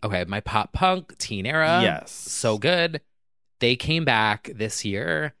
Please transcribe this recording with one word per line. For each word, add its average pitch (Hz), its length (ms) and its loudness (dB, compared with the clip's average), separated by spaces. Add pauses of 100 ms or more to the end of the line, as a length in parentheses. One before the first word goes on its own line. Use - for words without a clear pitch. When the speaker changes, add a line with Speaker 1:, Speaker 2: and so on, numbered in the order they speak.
Speaker 1:
Okay, 95 220 0
my 101 140 -4
pop - 320 -2
punk 185 460 0
teen 98 280 -6
era. 160 360 2
Speaker 2:
Yes. 90 300 0
Speaker 1:
So - 460 -2
good. 170 440 0 (580)
They 123 160 4
came 160 300 0
back 110 500 2
this 107 300 -4
year. 151 560 -2